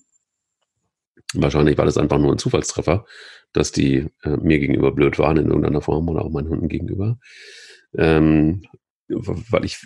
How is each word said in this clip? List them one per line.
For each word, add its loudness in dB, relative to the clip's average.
Wahrscheinlich 2
war 2
das 0
einfach 0
nur 2
ein 0
Zufallstreffer, -2
dass 0
die, 0
äh, -2
mir 2
gegenüber 0
blöd 0
waren 2
in 2
irgendeiner 0
Form -2
oder -2
auch -6
meinen -4
Hunden -4
gegenüber. -4
Ähm, 2
w-, -6
weil 0
ich -8